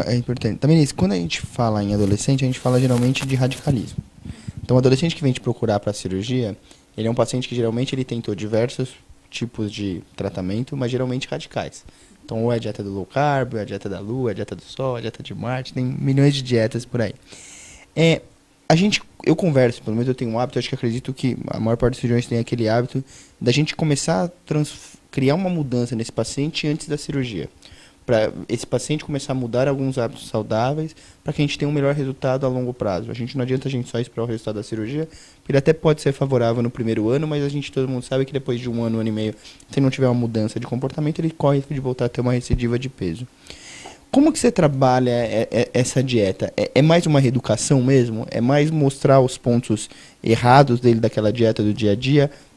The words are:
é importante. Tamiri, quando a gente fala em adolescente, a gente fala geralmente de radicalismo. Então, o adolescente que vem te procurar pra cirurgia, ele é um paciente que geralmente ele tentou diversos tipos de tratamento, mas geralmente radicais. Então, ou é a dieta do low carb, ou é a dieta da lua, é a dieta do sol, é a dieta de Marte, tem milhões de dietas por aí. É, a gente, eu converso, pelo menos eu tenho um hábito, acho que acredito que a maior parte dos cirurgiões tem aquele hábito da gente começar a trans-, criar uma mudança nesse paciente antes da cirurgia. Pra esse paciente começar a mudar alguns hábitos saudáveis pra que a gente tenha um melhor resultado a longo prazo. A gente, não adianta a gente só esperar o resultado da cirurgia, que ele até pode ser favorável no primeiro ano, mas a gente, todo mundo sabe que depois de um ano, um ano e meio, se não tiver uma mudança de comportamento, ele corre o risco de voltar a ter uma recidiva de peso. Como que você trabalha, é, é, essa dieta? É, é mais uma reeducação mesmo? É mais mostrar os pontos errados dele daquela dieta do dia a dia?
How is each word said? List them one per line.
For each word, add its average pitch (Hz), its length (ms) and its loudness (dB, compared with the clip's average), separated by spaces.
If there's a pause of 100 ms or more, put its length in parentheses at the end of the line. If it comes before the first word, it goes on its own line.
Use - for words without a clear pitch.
é 117 60 2
importante. 117 420 -2
Tamiri, 151 340 4
quando 190 200 0
a 202 40 0
gente - 240 -4
fala 110 440 -2
em 101 100 0
adolescente, 131 500 2
a 131 40 0
gente 127 120 -2
fala 127 200 2
geralmente 127 480 2
de 135 80 0
radicalismo. 127 640 0 (640)
Então, 123 120 2
o 127 40 8
adolescente 131 360 4
que - 60 -10
vem 135 100 2
te - 80 -2
procurar 110 400 0
pra 104 140 -2
cirurgia, 101 640 -4 (400)
ele 110 100 -2
é 113 40 0
um 120 40 0
paciente 123 320 0
que 120 80 -6
geralmente 120 380 -2
ele 131 100 -4
tentou 117 300 -4
diversos 113 560 -2 (400)
tipos 110 420 -6
de 101 300 -6 (140)
tratamento, 98 600 -6
mas 127 160 -4
geralmente 127 380 -4
radicais. - 560 -8 (400)
Então, 113 180 -4
ou 120 80 2
é 120 40 0
a 113 40 -2
dieta 107 240 -8
do 101 60 -6
low 98 160 -6
carb, 135 480 0
ou 110 60 -4
é - 20 -4
a 101 40 -6
dieta 98 220 -8
da 92 120 -6
lua, 113 320 -4
é - 20 -4
a - 20 -4
dieta 101 200 -8
do 85 80 -18
sol, 131 320 -6
é - 20 -8
a 117 40 -8
dieta 117 200 -8
de - 120 -12
Marte, 123 400 -6
tem 127 120 -2
milhões 139 480 2
de 139 80 -4
dietas 117 440 0
por 123 140 -6
aí. 107 140 -2 (800)
É, 160 260 2 (460)
a 160 80 6
gente, 190 260 2 (220)
eu 160 120 4
converso, 135 480 2
pelo 110 120 -4
menos 120 140 0
eu 127 60 0
tenho 120 160 -4
um 113 80 -2
hábito, 123 180 -2
acho 120 120 -4
que 135 60 -4
acredito 127 380 -4
que 131 240 -2 (100)
a - 120 -6
maior 113 180 0
parte 123 160 2
dos - 80 -10
cirurgiões 120 240 0
tem 117 140 -2
aquele 117 280 -2
hábito 123 360 0 (360)
da 120 120 2
gente 143 240 0
começar 165 500 0
a 170 40 -6 (160)
trans-, - 520 -4 (140)
criar 135 240 2
uma 185 140 -2
mudança 127 460 -2
nesse 113 160 -6
paciente 147 560 -4
antes 151 200 -4
da 147 100 -4
cirurgia. 123 500 -6 (580)
Pra 110 260 2 (160)
esse 117 180 -4
paciente 151 380 -4
começar 139 300 -6
a - 20 -2
mudar 123 320 0
alguns 135 300 -2
hábitos - 320 -6
saudáveis 123 640 -2 (260)
pra - 120 -6
que - 80 -2
a 147 40 4
gente 143 120 -4
tenha 147 100 -2
um 147 60 -2
melhor 139 200 2
resultado 135 520 -2
a 127 40 2
longo 127 240 -2
prazo. 107 380 -4
A - 20 -6
gente, 117 220 -8
não 131 80 -2
adianta 131 240 -2
a 135 40 -4
gente 120 180 -6
só 117 100 -4
esperar 120 240 -6
o 120 40 -4
resultado 110 280 -6
da 104 80 -6
cirurgia, 127 460 -6 (340)
que - 80 -6
ele 139 60 4
até 156 160 4
pode 156 280 2
ser 139 120 2
favorável 120 500 0
no 120 60 0
primeiro 110 400 -2
ano, 147 180 0
mas 147 160 -2
a 143 60 -2
gente, 143 200 -6
todo 131 180 -2
mundo 127 160 -4
sabe 135 200 0
que 135 80 -4
depois 127 300 -4
de 127 80 -6
um 117 120 -2
ano, 113 160 0
um 110 40 -2
ano 110 80 0
e - 20 -2
meio, 107 240 -2 (340)
se 139 120 0
não 139 80 6
tiver 131 180 0
uma 123 60 4
mudança 113 440 0
de 117 80 -6
comportamento, 147 540 -4
ele 165 120 -2
corre 143 260 2
o - 20 2
risco 135 140 -8
de 135 80 -4
voltar 127 240 -2
a 120 40 0
ter 127 120 -6
uma 123 100 2
recidiva 120 480 0
de 135 80 -6
peso. 107 400 -6 (800)
Como 294 220 6
que - 80 -4
você 240 140 2
trabalha, 131 580 4
é, 113 400 0
é, 120 220 2
essa 127 280 2
dieta? 107 540 0
É, - 200 -2
é 131 60 6
mais 165 240 6
uma 147 140 4
reeducação 123 640 2
mesmo? 120 480 2
É - 80 -4
mais 147 320 4
mostrar 139 480 4
os 127 180 2
pontos 120 520 0 (340)
errados 123 560 6
dele 117 220 4
daquela 110 280 2
dieta 113 320 2
do 107 120 2
dia 104 180 2
a 101 40 4
dia? 139 360 2 (260)